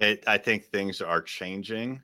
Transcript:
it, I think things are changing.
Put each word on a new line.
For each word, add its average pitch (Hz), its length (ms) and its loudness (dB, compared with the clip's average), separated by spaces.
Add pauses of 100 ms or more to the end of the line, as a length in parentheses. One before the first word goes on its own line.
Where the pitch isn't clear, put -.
it, 104 260 4
I 107 100 6
think 107 280 0
things 98 360 -2
are 85 200 0
changing. 110 840 -8